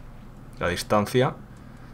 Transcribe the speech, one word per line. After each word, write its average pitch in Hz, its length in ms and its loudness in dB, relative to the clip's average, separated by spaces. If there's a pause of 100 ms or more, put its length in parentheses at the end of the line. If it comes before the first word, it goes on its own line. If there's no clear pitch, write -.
(600)
La 82 80 2
distancia, 104 680 4 (580)